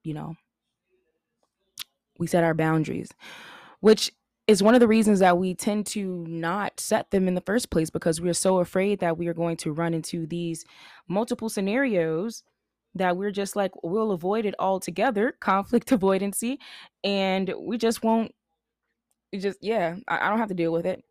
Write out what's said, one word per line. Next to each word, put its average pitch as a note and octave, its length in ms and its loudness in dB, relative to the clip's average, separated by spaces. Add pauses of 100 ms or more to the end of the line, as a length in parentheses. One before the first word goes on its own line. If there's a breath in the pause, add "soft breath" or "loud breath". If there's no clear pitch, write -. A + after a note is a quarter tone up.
you D#3+ 100 -8
know, D3+ 220 -10 (1800)
we E3+ 80 -2
set E3+ 160 4
our D#3+ 100 2
boundaries, D#3+ 560 0 (680 loud breath)
which G#3+ 320 4 (400)
is G3 100 6
one A3 120 8
of B3 80 8
the A#3+ 60 8
reasons G#3+ 320 4
that F3+ 180 6
we F#3 160 -2
tend G#3 320 -2
to F#3 420 -6
not E3 520 -4
set - 320 -2
them F#3+ 160 2
in F3+ 80 2
the F3+ 60 -2
first A3 280 -2
place, D#3+ 200 0
because E3 300 -2
we're F3 140 -2
so F#3+ 260 2
afraid F#3+ 400 0
that E3 180 -2
we E3+ 100 -4
are E3+ 60 -4
going E3 240 -2
to D#3 140 -6
run E3 220 -2
into D#3+ 340 -6
these E3+ 380 -6 (420 loud breath)
multiple A3+ 400 -4
scenarios G3+ 960 -2 (500)
that F3+ 220 0
we're G3+ 160 -4
just G3 240 -6
like, G3 160 0 (120)
we'll G#3+ 280 -2
avoid F#3+ 340 -2
it F#3+ 140 -2
altogether, F#3+ 800 0
conflict G3 480 0
<laughs> - 40 0
avoidancy, G3+ 680 0 (460 loud breath)
and F#3+ 540 0
we A3+ 200 -6
just A3+ 260 0
won't, A3+ 320 2 (960)
we G3+ 80 -8
just, G3 220 -4
yeah, F3+ 340 -2 (120)
I, - 180 -2
I F#3 40 2
don't G#3+ 100 2
have G#3+ 100 -2
to F3+ 40 -4
deal E3 200 0
with E3+ 120 -2
it. F#3 260 -4